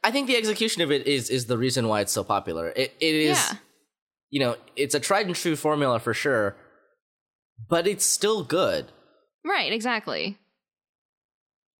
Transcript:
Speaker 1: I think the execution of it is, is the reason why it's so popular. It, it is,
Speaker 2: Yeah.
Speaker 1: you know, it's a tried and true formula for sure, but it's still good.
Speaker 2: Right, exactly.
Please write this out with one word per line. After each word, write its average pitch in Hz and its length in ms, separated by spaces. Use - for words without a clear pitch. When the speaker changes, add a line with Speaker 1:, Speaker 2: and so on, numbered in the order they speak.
Speaker 1:
I 220 80
think 269 160
the 254 80
execution 220 460
of 147 100
it 139 160
is, 135 220
is 123 160
the 120 120
reason 123 300
why 107 140
it's 101 100
so 101 140
popular. 85 500
It, 131 240
it 160 160
is, 156 220
Speaker 2:
Yeah. - 200
Speaker 1:
you 143 100
know, 120 160
it's 139 200
a 143 40
tried 196 280
and 175 80
true 165 200
formula 143 440
for 117 120
sure, 110 440
but 170 160
it's 202 180
still 208 400
good. 123 480
Speaker 2:
Right, 294 260
exactly. 214 680